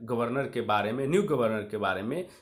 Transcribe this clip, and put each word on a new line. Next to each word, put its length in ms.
गवर्नर 460
के 120
बारे 320
में, 140
न्यू 160
गवर्नर 480
के 60
बारे 260
में, 260